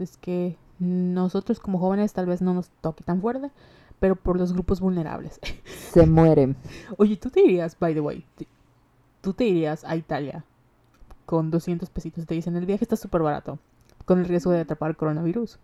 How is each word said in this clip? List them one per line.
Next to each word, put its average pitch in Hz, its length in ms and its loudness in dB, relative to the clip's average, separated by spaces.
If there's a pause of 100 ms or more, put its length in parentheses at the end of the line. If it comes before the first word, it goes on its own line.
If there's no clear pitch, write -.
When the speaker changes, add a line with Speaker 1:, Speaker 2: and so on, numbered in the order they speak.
Speaker 1:
es - 180 -10
que 180 380 -4 (220)
nosotros 180 800 -2
como 190 220 -4
jóvenes 196 320 0
tal 185 140 -4
vez 180 160 -2
no 180 120 2
nos 180 140 -4 (120)
toque 160 220 -8
tan 180 180 -2
fuerte, 262 300 -6 (480)
pero 190 160 2
por 180 240 -2
los 180 140 0
grupos 180 280 -2
vulnerables. 180 600 -4 (240)
<laughs> - 0 - (260)
Speaker 2:
Se 165 160 10
mueren. 156 480 6 (420)
Speaker 1:
Oye, 208 200 4
¿tú 254 140 -10
te 370 120 4
irías, 175 380 2
by 165 140 0
the 156 60 0
way, - 240 -6 (120)
te... - 100 -16 (720)
tú 190 120 -4
te 247 140 0
irías 160 380 0
a 160 120 -4
Italia 151 480 -8 (840)
con 160 240 0
doscientos 170 400 -4
pesitos? 165 360 -10
Te 165 80 -6
dicen, 170 220 -4
"El 175 100 -4
viaje 202 180 -2
está 226 100 -2
súper 185 280 -2
barato", 151 360 -4 (460)
con 180 160 4
el 175 60 0
riesgo 175 260 0
de 170 80 2
atrapar 160 360 -4
coronavirus. 165 680 -4